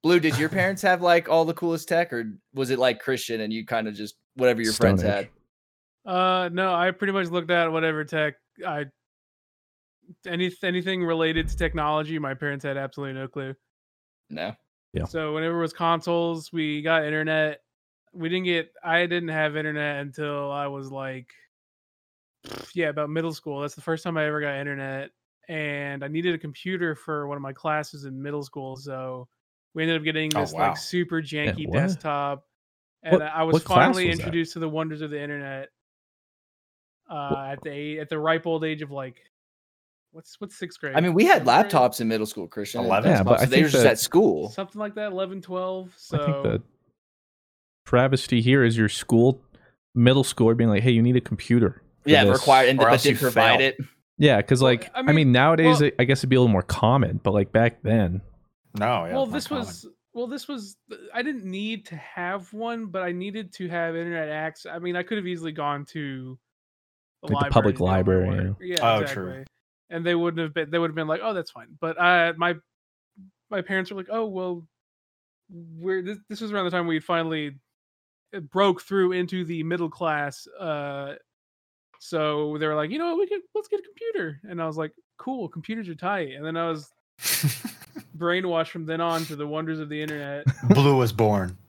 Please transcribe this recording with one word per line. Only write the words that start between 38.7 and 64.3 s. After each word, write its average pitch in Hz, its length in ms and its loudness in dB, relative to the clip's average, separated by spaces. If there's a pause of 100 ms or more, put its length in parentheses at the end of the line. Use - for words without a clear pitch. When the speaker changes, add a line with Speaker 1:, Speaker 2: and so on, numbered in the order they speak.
Speaker 3:
of, 143 100 -12
like, 131 260 -12 (920)
what's, - 280 -20
what's 208 160 -14
sixth - 240 -12
grade? 139 160 -6
Speaker 1:
I 156 60 6
mean, 175 120 2
we 196 120 6
had 349 200 6
Speaker 3:
Seventh 185 260 6
grade? 151 100 6
Speaker 1:
laptops 123 200 2
in 117 60 0
middle 110 200 0
school, 92 200 -10
Christian. - 340 -8
Speaker 4:
Eleven. 95 300 4
Speaker 2:
Yeah, 110 120 6
but 120 180 6
I 127 40 6
Speaker 1:
They 131 120 4
were 160 60 8
Speaker 2:
think 151 80 4
Speaker 1:
just 135 120 6
Speaker 2:
that 120 100 8
Speaker 1:
at 110 60 0
school. 107 500 4
Speaker 3:
Something 196 300 -10
like 208 160 -8
that, 214 160 -6
eleven, 190 300 -6
twelve. 185 560 -8
So - 240 -6
Speaker 2:
I 147 40 -2
think 147 180 0
the - 180 -2 (1200)
travesty 127 560 2
here 127 220 6
is 117 140 4
your 110 120 4
school, 120 520 4 (540)
middle 127 280 6
schooler 113 320 4
being 117 140 4
like, 104 140 2
"Hey, 127 80 4
you 113 100 4
need 123 160 4
a 120 40 4
computer 113 600 0 (220)
for 143 60 -2
Speaker 1:
Yeah, 147 160 8
Speaker 2:
this." 131 140 6
Speaker 1:
required, 131 300 8
and 131 100 2
Speaker 4:
Or 123 60 6
Speaker 1:
but 117 80 8
Speaker 4:
else 123 100 4
Speaker 1:
didn't 131 160 4
Speaker 4:
you 135 80 0
Speaker 1:
provide 120 320 4
Speaker 4:
fail. 135 80 4
Speaker 1:
it. 131 100 -2 (420)
Speaker 2:
Yeah, 143 240 6
'cause, 127 180 4
Speaker 3:
Well, 131 100 6
Speaker 2:
like, 120 240 -2
Speaker 3:
I 247 40 -4
Speaker 2:
I - 20 -4
mean, 151 140 4
Speaker 3:
mean, 147 160 6
Speaker 2:
nowadays, 156 500 6
Speaker 3:
well 147 80 4 (100)
Speaker 2:
I 123 60 4
guess 135 140 2
it'd 135 100 -2
be 131 60 6
a 127 40 8
little 123 120 6
more 95 100 4
common, 117 600 2
but, 98 100 2
like, 101 180 2
back 113 300 2
then. 101 400 2 (560)
Speaker 4:
No, 104 280 0
yeah, 87 80 -6
Speaker 3:
Well, 269 100 0
Speaker 4:
it's 226 80 -4
not - 20 -8
Speaker 3:
this 285 140 -6
Speaker 4:
common. 254 180 -6
Speaker 3:
was, 175 200 -16 (280)
well, 240 140 -6
this 262 200 -10
was, 220 300 -12 (360)
I 240 100 -4
didn't 254 220 -6
need 208 420 -8
to - 80 -14
have 180 580 -8
one, 226 340 -8
but 185 140 -6
I 180 100 -4
needed 190 420 -8
to 180 160 -8
have 165 260 -4
internet 165 340 -4
access. 156 420 -8